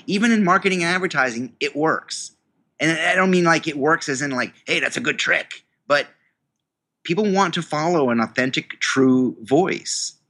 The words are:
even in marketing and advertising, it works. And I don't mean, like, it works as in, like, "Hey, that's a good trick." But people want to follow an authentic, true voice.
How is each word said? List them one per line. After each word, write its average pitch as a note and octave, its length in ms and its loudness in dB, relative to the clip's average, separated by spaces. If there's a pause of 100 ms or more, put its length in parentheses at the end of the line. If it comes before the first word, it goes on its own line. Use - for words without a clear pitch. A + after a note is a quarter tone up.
even G#3 260 2
in G#3+ 120 4
marketing F#3 380 2
and E3+ 120 0
advertising, C3 640 -2
it C#3+ 160 -4
works. - 560 -4 (480)
And D#3+ 180 0
I F3 160 0
don't F#3 160 2
mean, F3+ 140 4
like, E3 240 2
it D3 100 -6
works D#3 300 0
as C3 120 -4
in, C#3+ 120 -4
like, B2 200 -4 (140)
"Hey, E3 140 0
that's C3 180 -2
a - 20 -6
good C#3+ 200 -2
trick." - 420 -4 (240)
But C#3+ 220 0 (960)
people G3+ 260 0
want F#3+ 240 2
to E3+ 80 -4
follow D#3 480 0
an A#2 100 2
authentic, B2+ 600 -4
true B2+ 600 2
voice. - 720 -2 (160)